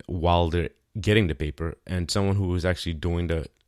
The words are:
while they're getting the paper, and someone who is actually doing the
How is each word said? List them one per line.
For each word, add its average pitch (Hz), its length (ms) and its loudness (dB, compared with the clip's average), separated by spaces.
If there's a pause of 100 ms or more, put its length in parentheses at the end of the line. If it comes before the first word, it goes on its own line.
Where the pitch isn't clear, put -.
while 85 420 2
they're 82 200 0 (300)
getting 104 280 4
the 73 80 -2
paper, 80 420 -6 (100)
and 90 240 -4
someone 98 240 2
who 92 200 0
is 85 100 0
actually 87 300 -2
doing 85 320 -2
the 82 180 -2 (220)